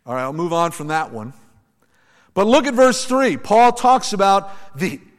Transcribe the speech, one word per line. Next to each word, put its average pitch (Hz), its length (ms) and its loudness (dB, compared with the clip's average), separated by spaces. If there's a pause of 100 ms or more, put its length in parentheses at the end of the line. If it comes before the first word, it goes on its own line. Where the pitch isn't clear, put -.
All 120 100 -10
right, 127 80 -4
I'll 131 100 -8
move 165 200 -6
on 170 200 0
from 151 160 -12
that 156 240 -6
one. 117 200 -12 (1000)
But 202 140 2
look 262 180 4
at 277 80 -2
verse 254 300 4
three. 254 320 0
Paul 233 340 4
talks 247 420 0
about 196 380 0 (260)
the 170 240 -6 (180)